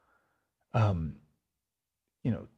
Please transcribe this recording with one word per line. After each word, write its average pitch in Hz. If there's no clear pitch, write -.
um, 92
you 262
know 78